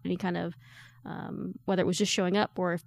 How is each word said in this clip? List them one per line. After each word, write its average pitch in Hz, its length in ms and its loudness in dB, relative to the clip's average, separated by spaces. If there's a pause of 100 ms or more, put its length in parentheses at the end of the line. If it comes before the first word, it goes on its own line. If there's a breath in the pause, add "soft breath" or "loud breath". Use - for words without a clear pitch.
Any 180 100 0
kind 180 220 -2
of, 170 180 -4 (480 loud breath)
um, - 520 -8 (100)
whether 190 160 4
it 175 60 2
was 180 100 2
just 202 160 2
showing 185 240 2
up 214 200 2
or 175 300 2